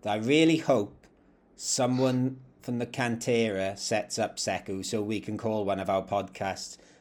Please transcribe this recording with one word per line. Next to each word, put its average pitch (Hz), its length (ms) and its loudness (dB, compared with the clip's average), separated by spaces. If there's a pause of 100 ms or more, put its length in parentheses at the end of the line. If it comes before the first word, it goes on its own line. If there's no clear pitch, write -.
that 104 80 -2
I 107 60 2
really 151 400 6
hope 123 480 0 (520)
someone 127 800 0 (220)
from 120 180 -4
the 120 60 -2
Cantera 113 920 0
sets - 400 -2
up 107 200 -2
Sekou 95 480 -4
so 110 160 -2
we 104 180 -2
can 107 180 -6
call 110 280 -2
one 98 140 0
of 92 100 -4
our 95 140 2
podcasts 95 760 -4 (240)